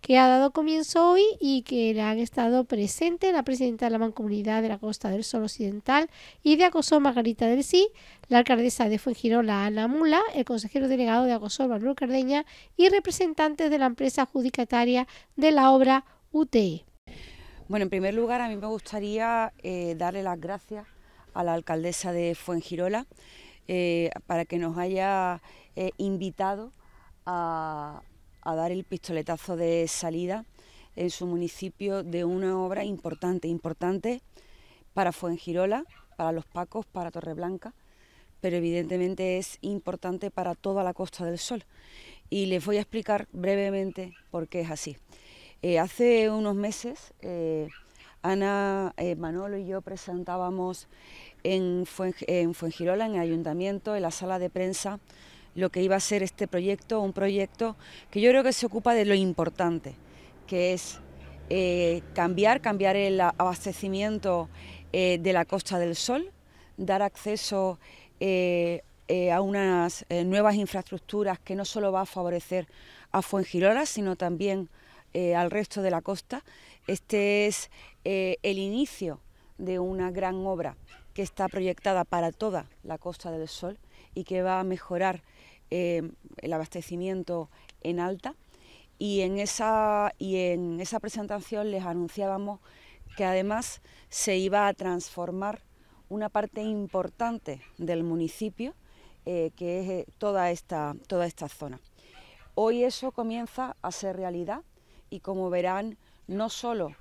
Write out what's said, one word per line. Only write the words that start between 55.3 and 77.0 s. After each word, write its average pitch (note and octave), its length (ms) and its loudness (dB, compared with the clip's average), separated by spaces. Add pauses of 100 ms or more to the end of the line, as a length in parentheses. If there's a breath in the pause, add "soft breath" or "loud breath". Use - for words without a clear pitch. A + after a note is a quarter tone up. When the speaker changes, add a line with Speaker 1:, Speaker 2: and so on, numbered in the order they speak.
Speaker 2:
lo F3+ 140 0
que F3+ 140 -2
iba F#3+ 140 4
a - 20 2
ser G3+ 240 0
este F#3+ 240 -4
proyecto, G3+ 540 -2
un G3 100 -2
proyecto G3 640 -2 (340 loud breath)
que G#3 120 -2
yo A#3 80 8
creo C4+ 120 8
que B3 120 4
se - 140 -2
ocupa A3+ 260 2
de A3 100 4
lo G3+ 120 6
importante, E3+ 800 0 (520 soft breath)
que F3+ 240 0
es, - 300 -6 (480 loud breath)
eh, F3 540 2 (100)
cambiar, G3 480 4
cambiar G3 340 2
el G3 240 2
a-, F3 180 4
abastecimiento, F#3+ 1080 -2 (460 loud breath)
eh, F3+ 260 2
de F#3 140 2
la E3+ 100 4
Costa F#3+ 340 -4
del E3+ 200 0
Sol, D#4+ 340 -2 (460 soft breath)
dar F#3+ 240 0
acceso, G3 800 -2 (420 soft breath)
eh, F3 600 2 (280)
eh, F3+ 240 2
a F3+ 80 2
unas, F#3+ 640 0
eh, F3 160 -2
nuevas G#3 320 4
infraestructuras G3 800 -4
que - 180 -8
no G3 100 -4
solo G3+ 260 -2
va F#3+ 120 0
a - 20 -2
favorecer F3 640 -4 (420 soft breath)
a F#3+ 100 2
Fuengirola, G3 640 2
sino G3 300 -4
también, F#3 540 -2 (420 soft breath)
eh, F3 240 2
al F3 140 2
resto G#3 320 -4
de F#3+ 80 2
la E3 140 -2
costa. G3+ 400 -8 (420 soft breath)
Este G3+ 600 0